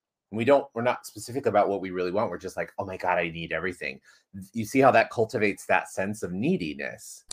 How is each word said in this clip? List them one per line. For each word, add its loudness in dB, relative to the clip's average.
And -8
we 0
don't, 6
we're -2
not 0
specific -8
about 4
what 0
we -6
really -2
want. 0
We're -8
just -10
like, -6
"Oh -6
my -8
God, 0
I 0
need -8
everything." -6
You -4
see 2
how 10
that 6
cultivates 0
that 2
sense -4
of -6
neediness? -4